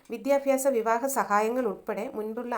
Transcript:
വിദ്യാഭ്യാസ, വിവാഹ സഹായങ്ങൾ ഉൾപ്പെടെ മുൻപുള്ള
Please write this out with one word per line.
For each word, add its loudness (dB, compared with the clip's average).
വിദ്യാഭ്യാസ, 2
വിവാഹ 2
സഹായങ്ങൾ 2
ഉൾപ്പെടെ -4
മുൻപുള്ള -6